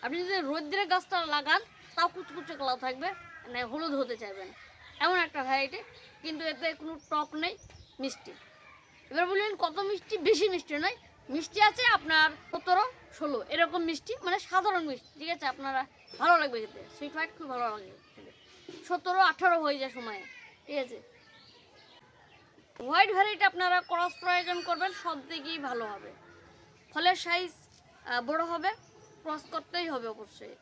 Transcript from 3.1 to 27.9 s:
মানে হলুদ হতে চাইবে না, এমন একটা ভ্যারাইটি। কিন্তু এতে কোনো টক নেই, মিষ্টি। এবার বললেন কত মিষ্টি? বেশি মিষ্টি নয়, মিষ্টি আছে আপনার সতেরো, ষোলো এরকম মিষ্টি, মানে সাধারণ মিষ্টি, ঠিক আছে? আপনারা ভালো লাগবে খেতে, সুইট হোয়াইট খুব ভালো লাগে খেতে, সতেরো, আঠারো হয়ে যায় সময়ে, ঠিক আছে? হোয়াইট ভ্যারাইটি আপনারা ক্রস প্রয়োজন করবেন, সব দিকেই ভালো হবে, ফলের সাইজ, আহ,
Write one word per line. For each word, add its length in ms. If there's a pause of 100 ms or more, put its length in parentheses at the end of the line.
মানে 160 (100)
হলুদ 300
হতে 220
চাইবে 260
না, 60 (500)
এমন 120 (100)
একটা 220
ভ্যারাইটি। 320 (420)
কিন্তু 280
এতে 160 (140)
কোনো 140 (160)
টক 180 (140)
নেই, 120 (480)
মিষ্টি। 300 (760)
এবার 200
বললেন 220 (120)
কত 120 (140)
মিষ্টি? 240 (140)
বেশি 260
মিষ্টি 200 (100)
নয়, 120 (380)
মিষ্টি 240 (100)
আছে 140 (140)
আপনার 320 (220)
সতেরো, 340 (340)
ষোলো 200 (160)
এরকম 340
মিষ্টি, 240 (140)
মানে 120 (100)
সাধারণ 420
মিষ্টি, 200 (100)
ঠিক 160
আছে? 160
আপনারা 280 (400)
ভালো 220
লাগবে 200
খেতে, 180 (160)
সুইট 200
হোয়াইট 220
খুব 140
ভালো 120 (100)
লাগে 180 (220)
খেতে, 180 (560)
সতেরো, 320 (100)
আঠারো 340
হয়ে 180
যায় 140
সময়ে, 260 (440)
ঠিক 180
আছে? 140 (1900)
হোয়াইট 300
ভ্যারাইটি 360
আপনারা 260 (120)
ক্রস 220 (100)
প্রয়োজন 360 (100)
করবেন, 220 (120)
সব 140 (140)
দিকেই 280 (100)
ভালো 240
হবে, 180 (800)
ফলের 320
সাইজ, 320
আহ, 720